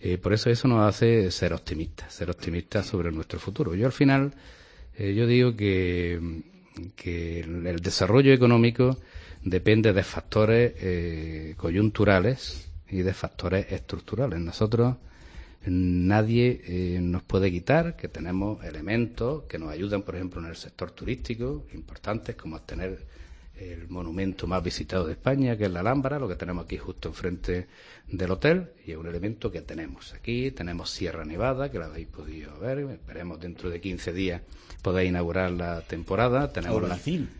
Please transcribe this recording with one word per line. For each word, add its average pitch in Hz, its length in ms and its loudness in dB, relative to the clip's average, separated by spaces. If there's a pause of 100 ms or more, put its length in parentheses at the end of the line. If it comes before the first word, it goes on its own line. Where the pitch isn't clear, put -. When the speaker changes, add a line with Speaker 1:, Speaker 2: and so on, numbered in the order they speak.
Speaker 1:
Eh, 90 180 0
por 90 140 0
eso, 110 160 2
eso 117 200 4
nos 110 180 6
hace 110 460 6
ser 87 200 0
optimistas, - 600 -6
ser 85 180 -6
optimistas 85 560 -2
sobre 85 240 0
nuestro 80 300 -6
futuro. 101 340 -2
Yo 104 120 2
al 131 60 2
final, 139 400 4 (640)
eh, 101 160 -2
yo 113 140 4
digo 123 300 6
que, 87 880 0 (520)
que 85 460 -6
el, 85 260 -6
el 87 140 -4
desarrollo 101 520 6
económico 120 640 6 (460)
depende 107 500 4
de 92 120 4
factores, 113 720 2
eh, 80 800 -4
coyunturales 101 1120 2 (180)
y 95 100 -2
de 92 140 2
factores - 600 -2
estructurales. 101 680 -4
Nosotros, 113 580 2 (680)
nadie, 104 1000 4
eh, 90 380 -2
nos 87 200 0
puede 95 280 2
quitar 151 440 2
que - 140 -12
tenemos 95 560 -4
elementos 113 800 -2
que - 140 -10
nos 80 100 -8
ayudan, 95 320 -2
por 92 160 -8
ejemplo, 87 240 -6
en 82 60 -8
el 85 100 -12
sector - 360 -10
turístico, 120 840 -6
importantes, 104 600 -8
como 80 220 -12
es 76 100 -16
tener 90 400 -8 (520)
el 85 300 -12
monumento 90 580 -4
más 87 180 0
visitado 90 420 -2
de 78 60 -4
España, 127 460 2
que 104 80 2
es 95 40 2
la 87 100 -4
Alhambra, 135 380 0
lo 135 80 -4
que 90 80 -4
tenemos 87 300 -6
aquí 92 140 -8
justo - 320 -8
enfrente 90 560 -4 (420)
del 90 220 -2
hotel, 165 400 2 (160)
y 82 60 -10
es 78 40 -8
un 82 100 -10
elemento 95 460 -6
que 85 80 -8
tenemos - 540 -14
aquí. 123 360 -4
Tenemos 87 380 -8
Sierra 80 380 -6
Nevada, 123 440 -2
que 117 80 -6
la 82 60 -6
habéis 80 240 -10
podido 76 500 -14
ver, 123 200 -4
esperemos 87 600 -10
dentro 87 300 -10
de 87 140 -4
quince 87 320 -4
días 90 260 -2 (400)
poder 92 240 2
inaugurar 90 460 0
la 85 320 -4
temporada. 120 680 0
Tenemos 90 300 -2
la, 90 60 0
Speaker 2:
Albaicín. 120 420 -2 (120)